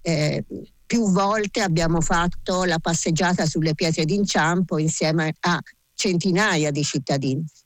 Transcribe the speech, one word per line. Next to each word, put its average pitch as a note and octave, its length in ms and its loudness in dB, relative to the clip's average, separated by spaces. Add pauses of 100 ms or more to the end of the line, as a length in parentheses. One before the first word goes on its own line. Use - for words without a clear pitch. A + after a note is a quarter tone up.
Eh, D3+ 420 0 (400)
più A3+ 280 2
volte G3+ 500 2
abbiamo E3+ 400 2
fatto F3+ 640 0
la E3+ 160 0
passeggiata E3+ 680 0
sulle D#3 300 0
pietre D#3+ 300 0
d'inciampo F3 760 0
insieme D#3 640 0
a F3 200 0 (320)
centinaia F3 800 0
di D3 120 -2
cittadini. C#3 640 -2 (200)